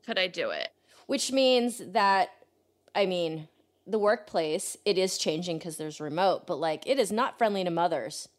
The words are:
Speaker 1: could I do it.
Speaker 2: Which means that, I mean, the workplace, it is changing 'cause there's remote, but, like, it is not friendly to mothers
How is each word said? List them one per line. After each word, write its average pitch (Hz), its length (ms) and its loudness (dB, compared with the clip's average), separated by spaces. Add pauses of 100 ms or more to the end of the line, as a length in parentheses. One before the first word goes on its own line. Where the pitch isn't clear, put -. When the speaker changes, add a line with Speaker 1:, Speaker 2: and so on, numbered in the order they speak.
Speaker 1:
could 226 140 -4
I 185 80 2
do 165 240 -4
it. 76 180 -6 (380)
Speaker 2:
Which 220 260 -2
means 254 460 4 (140)
that, 196 360 4 (640)
I 202 120 2
mean, 165 420 -2 (380)
the 214 120 -2
workplace, 196 880 0
it 196 140 2
is 185 180 0
changing 165 420 -2
'cause 160 200 -10
there's 156 200 -8
remote, 156 480 0
but, 170 100 -4
like, 156 300 -4
it 277 120 0
is 208 120 2
not 226 280 -2
friendly 202 260 2
to 175 60 0
mothers 165 580 -2 (100)